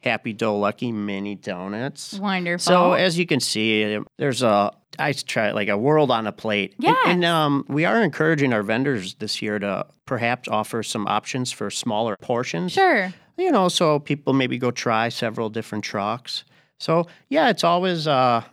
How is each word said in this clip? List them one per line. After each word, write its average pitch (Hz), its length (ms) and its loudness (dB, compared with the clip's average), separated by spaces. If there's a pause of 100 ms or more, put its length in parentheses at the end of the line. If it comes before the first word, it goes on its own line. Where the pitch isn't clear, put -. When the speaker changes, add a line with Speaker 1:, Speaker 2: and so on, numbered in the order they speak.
Speaker 1:
Happy 117 300 -2
Dough 107 260 0
Lucky 104 340 -2
Mini 101 440 -6
Donuts. 104 840 -10
Speaker 2:
Wonderful. 180 440 -2
Speaker 1:
So 180 300 6
as 165 240 2
you 175 80 2
can 156 140 0
see, 107 580 0 (220)
there's 127 240 -2
a, 104 280 4 (280)
I 147 140 0
try, - 380 -2
like, 104 180 -2
a 101 80 0
world 143 340 4
on 113 160 0
a 104 40 -2
plate. 104 460 -2
And, 240 60 -6
Speaker 2:
Yes. 453 140 4 (100)
Speaker 1:
and, 175 180 2
um, 151 420 2
we 151 180 0
are 226 180 2
encouraging 156 500 2
our 107 80 2
vendors 113 540 -2
this - 260 -8
year 104 160 -2
to 98 300 -4 (180)
perhaps 120 420 -2
offer 107 360 -2
some 104 240 -6
options 120 440 -2
for 101 200 -8
smaller 110 500 -4
portions. 131 520 -4
Speaker 2:
Sure. 277 380 2 (240)
Speaker 1:
You 359 160 0
know, 196 180 4
so 156 280 4
people 143 360 -2
maybe 127 260 0
go 123 100 0
try 117 400 0
several 117 400 -4
different 107 340 -8
trucks. 107 600 -6 (360)
So, 165 280 0 (220)
yeah, 285 200 4
it's - 140 0
always, 175 440 2
uh, 127 460 4